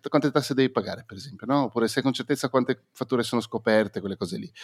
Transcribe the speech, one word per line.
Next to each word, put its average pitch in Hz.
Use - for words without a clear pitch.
quante 147
tasse 143
devi 131
pagare, 110
per 98
esempio, 107
no? 139
Oppure 113
sai 123
con 135
certezza 135
quante 127
fatture 120
sono 117
scoperte, 107
quelle 98
cose 90
lì. -